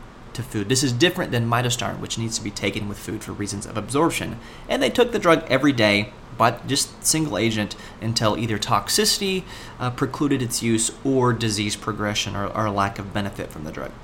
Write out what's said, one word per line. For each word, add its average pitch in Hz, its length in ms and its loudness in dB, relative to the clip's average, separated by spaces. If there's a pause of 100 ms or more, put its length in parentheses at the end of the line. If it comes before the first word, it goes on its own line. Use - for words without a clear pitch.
(320)
to 117 100 -6
food. 104 280 -4
This 131 120 4
is 123 120 2
different 127 360 2
than 117 200 2
midostaurin, 117 500 0
which - 160 -6
needs 113 220 -4
to 110 60 -6
be 107 60 -4
taken 104 380 -2
with 101 100 -8
food - 240 -8
for 110 100 -10
reasons 101 340 -6
of - 100 -10
absorption. 117 600 0 (280)
And 254 160 0
they 240 60 4
took 240 240 4
the 202 60 -2
drug 165 320 4
every 135 220 6
day, 104 420 4 (240)
but 120 280 2
just - 380 -2
single 151 320 0
agent, 107 400 0 (240)
until 113 380 2
either 110 200 -2
toxicity, 190 840 2 (340)
uh, 123 120 -2
precluded 135 500 0
its 120 220 -2
use 113 280 2 (140)
or 127 280 4
disease 107 440 0
progression 104 580 -2
or, 101 120 -2
or 107 240 0
lack 101 280 0
of 95 140 -8
benefit - 380 -4
from 78 140 -12
the 76 80 -8
drug. 65 200 -8 (120)